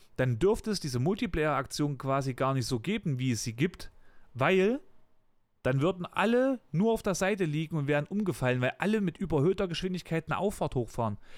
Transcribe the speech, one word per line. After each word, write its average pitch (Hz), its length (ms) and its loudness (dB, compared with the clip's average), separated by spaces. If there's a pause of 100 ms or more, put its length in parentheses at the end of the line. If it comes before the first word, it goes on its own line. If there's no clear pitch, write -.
(160)
dann 127 240 0
dürfte 208 320 2
es 196 80 -2
diese 127 180 -4
Multiplayer-Aktion 147 1000 0
quasi 135 360 0
gar 135 200 0
nicht 127 120 0
so 123 140 -2
geben, 165 400 -2
wie 131 120 0
es 110 120 -2
sie 113 100 -4
gibt, - 380 -2 (420)
weil 190 460 4 (840)
dann 131 200 2
würden 180 240 0
alle 240 560 2 (100)
nur 214 220 2
auf 220 100 -2
der 190 120 0
Seite 196 280 0
liegen 156 320 -2
und 143 120 -2
wären 147 180 2
umgefallen, 127 560 0
weil 127 160 0
alle 214 240 0
mit 175 160 -2
überhöhter 175 500 2
Geschwindigkeit 170 600 -4
eine 151 100 -2
Auffahrt 185 380 -2
hochfahren. 113 420 -2 (200)